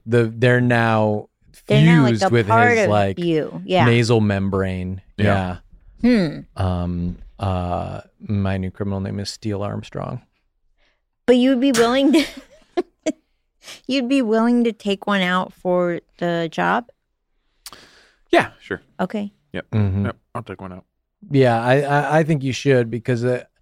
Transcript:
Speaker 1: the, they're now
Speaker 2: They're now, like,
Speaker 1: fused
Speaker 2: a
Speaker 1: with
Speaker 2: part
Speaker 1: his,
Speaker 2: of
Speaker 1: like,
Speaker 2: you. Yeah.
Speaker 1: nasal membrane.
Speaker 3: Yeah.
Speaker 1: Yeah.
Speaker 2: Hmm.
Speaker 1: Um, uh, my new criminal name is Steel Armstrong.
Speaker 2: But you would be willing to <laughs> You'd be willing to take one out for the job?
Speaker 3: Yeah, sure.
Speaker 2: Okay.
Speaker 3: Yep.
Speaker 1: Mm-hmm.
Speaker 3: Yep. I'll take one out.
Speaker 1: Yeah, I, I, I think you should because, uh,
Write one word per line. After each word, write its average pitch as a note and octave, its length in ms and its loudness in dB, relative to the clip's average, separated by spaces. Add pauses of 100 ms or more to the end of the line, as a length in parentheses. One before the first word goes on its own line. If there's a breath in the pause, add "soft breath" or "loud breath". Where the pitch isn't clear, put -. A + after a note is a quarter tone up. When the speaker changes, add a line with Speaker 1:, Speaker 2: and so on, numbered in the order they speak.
Speaker 1:
the, A#2 280 0
they're B2 280 2
now A2+ 680 0 (400)
Speaker 2:
They're C#3+ 180 4
now, E3 180 6
like, B2 80 4
Speaker 1:
fused A2 120 0
Speaker 2:
a F#3+ 60 2
Speaker 1:
with A#2 180 2
Speaker 2:
part A#3 300 4
Speaker 1:
his, G#3+ 80 2
Speaker 2:
of - 40 2
Speaker 1:
like, G3 300 0
Speaker 2:
you. E3 460 -4
Yeah. F3+ 200 2
Speaker 1:
nasal A#2 360 4
membrane. F#2+ 800 -2 (160)
Speaker 3:
Yeah. G2 400 0 (440)
Speaker 1:
Yeah. G3+ 380 0 (160)
Speaker 2:
Hmm. - 80 -6
Speaker 1:
Um, F2 540 -4 (200)
uh, F2+ 640 -4 (240)
my G2 300 -2
new F#2 160 -6
criminal G2 300 -6
name G2+ 180 -6
is G2+ 100 -8
Steel G2+ 320 -8
Armstrong. G#2 600 -10 (1040)
Speaker 2:
But B3+ 100 6
you B3 140 4
would C4+ 120 2
be C#4 120 2
willing B3 400 2
to C#4+ 120 4 (160)
<laughs> - 100 -20 (1400 loud breath)
You'd B3+ 220 -2
be C#4 120 2
willing A#3 440 2
to A#3 80 0
take G3 340 -6
one G3+ 140 0
out F#3 320 -2
for F3+ 460 -2 (180)
the E3+ 340 -2
job? F3+ 380 -2 (1400 soft breath)
Speaker 3:
Yeah, - 300 0
sure. - 220 -10 (180)
Speaker 2:
Okay. G3+ 320 -6 (220)
Speaker 3:
Yep. - 180 -10
Speaker 1:
Mm-hmm. G2+ 340 0
Speaker 3:
Yep. - 120 -6 (180)
I'll A#2 80 -10
take F#2+ 180 -14
one F#2 120 -14
out. F#2 120 -20 (440)
Speaker 1:
Yeah, B2+ 320 4
I, C3 200 2
I, C#3+ 380 0
I E3 40 4
think D3 200 -2
you C3+ 80 -4
should B2 380 0
because, A#2+ 340 -4
uh, B2 200 -2 (180)